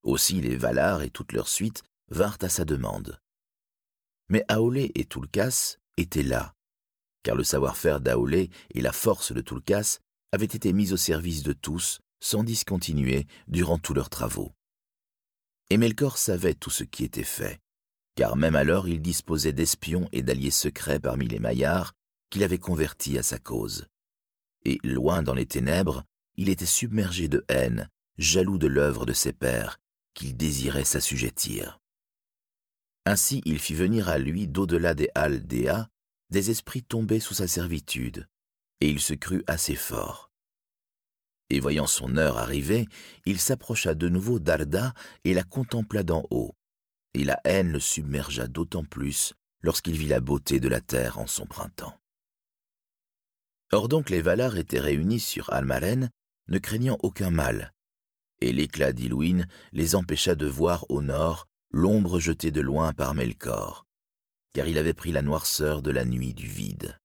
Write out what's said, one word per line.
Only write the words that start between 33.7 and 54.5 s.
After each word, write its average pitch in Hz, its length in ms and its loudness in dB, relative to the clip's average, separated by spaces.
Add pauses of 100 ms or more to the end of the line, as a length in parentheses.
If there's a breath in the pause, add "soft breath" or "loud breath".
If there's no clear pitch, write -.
venir 92 340 2
à 80 100 2
lui, 80 280 -2
d'au-delà 85 480 2
des 73 200 0
halles 69 320 0
d'Ea, 65 420 0 (420)
des 98 200 2
esprits 117 320 -4
tombés 110 380 0
sous 101 140 -8
sa 92 140 -2
servitude, 73 800 -4 (520)
et 76 80 4
il 73 120 0
se - 140 0
crut - 320 -4
assez - 280 -2
fort. - 560 -8 (1200)
Et 69 100 2
voyant 71 260 0
son 64 300 -2
heure 71 220 2
arriver, 71 500 0 (380 loud breath)
il 92 140 0
s'approcha 117 540 0
de 82 140 0
nouveau 101 300 2
d'Arda 80 560 0 (300 loud breath)
et 90 100 4
la 92 80 2
contempla 113 600 -2
d'en 82 280 0
haut, 53 240 -2 (600)
et 69 100 0
la 67 200 2
haine 90 280 4
le 71 80 0
submergea 69 640 -2
d'autant 80 380 -4
plus - 500 -4 (260)
lorsqu'il 82 360 0
vit 78 120 -2
la 65 120 4
beauté 69 400 0
de 64 80 0
la 60 120 2
terre 60 380 -2
en 57 80 -6
son - 200 -6
printemps. - 520 -12 (1700)
Or 107 160 2
donc 151 220 2
les 87 120 4
Valar 104 360 2